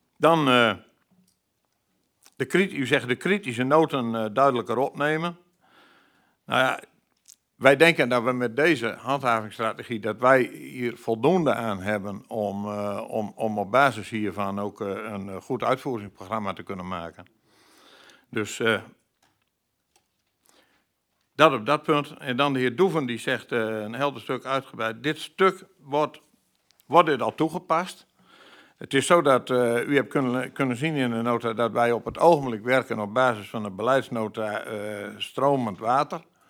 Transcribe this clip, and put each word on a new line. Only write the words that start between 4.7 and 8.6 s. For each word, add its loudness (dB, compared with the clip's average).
opnemen. -2
Nou 0
ja, 0
wij 6
denken 6
dat 2
we 0
met -2
deze 2